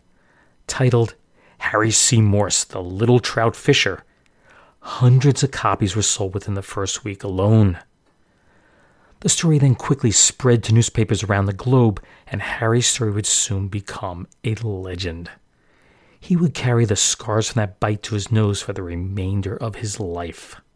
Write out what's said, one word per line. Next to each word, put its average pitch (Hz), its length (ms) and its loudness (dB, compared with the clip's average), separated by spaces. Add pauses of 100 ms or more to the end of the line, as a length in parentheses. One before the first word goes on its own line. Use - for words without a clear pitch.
(640)
Titled, 117 480 2 (460)
"Harry 110 320 0
C. - 280 4
Morse, 104 440 2
the - 180 -12
Little 107 380 2
Trout 113 360 -2
Fisher," - 480 0 (800)
hundreds 127 600 4
of 135 100 0
copies 101 440 -2
were 107 60 -2
sold 95 320 -2
within 101 220 -6
the 98 60 -6
first - 440 -8
week 101 180 -10
alone. 101 560 4 (1400)
The 196 80 0
story 156 280 2
then 131 180 4
quickly - 360 -2
spread 120 540 2
to 110 80 2
newspapers 113 500 2
around 98 220 2
the 101 80 -2
globe, 120 500 2 (240)
and 104 140 -6
Harry's 117 460 0
story 110 240 -2
would 101 140 -2
soon 98 440 -2
become 95 580 -10 (160)
a 113 120 -2
legend. 92 760 -8 (920)
He 175 140 0
would 165 160 0
carry 120 320 0
the 101 100 0
scars - 540 -2
from 120 100 -4
that 98 220 -4
bite 107 220 -2
to - 120 -6
his 101 160 -6
nose 107 300 2
for - 100 -8
the 98 100 -10
remainder 95 760 -4
of 110 180 -8
his 107 240 -8
life. 85 640 -10 (140)